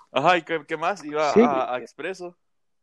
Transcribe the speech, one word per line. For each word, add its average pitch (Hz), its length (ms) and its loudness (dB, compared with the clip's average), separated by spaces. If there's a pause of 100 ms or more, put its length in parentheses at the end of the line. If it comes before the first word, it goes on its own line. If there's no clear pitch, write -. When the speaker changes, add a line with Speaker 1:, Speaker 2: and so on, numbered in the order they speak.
(120)
Speaker 1:
Ajá, 165 260 4
¿y 165 60 -2
qué, 160 240 -6
qué 160 100 -6
más? 170 260 -4
¿Iba 147 300 -2
Speaker 2:
Sí. 214 80 6
Speaker 1:
a, 127 340 2
a - 40 -4
Expreso? 175 560 -12 (480)